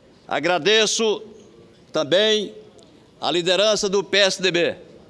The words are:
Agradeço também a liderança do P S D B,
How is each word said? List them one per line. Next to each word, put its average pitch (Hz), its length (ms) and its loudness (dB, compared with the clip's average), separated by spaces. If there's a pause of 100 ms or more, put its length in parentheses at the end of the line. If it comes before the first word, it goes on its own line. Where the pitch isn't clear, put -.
(280)
Agradeço 185 960 0 (680)
também 190 640 0 (640)
a 123 120 -4
liderança 185 580 0
do 190 160 0
P 196 140 0
S 190 220 2
D 185 100 0
B, 165 260 0 (340)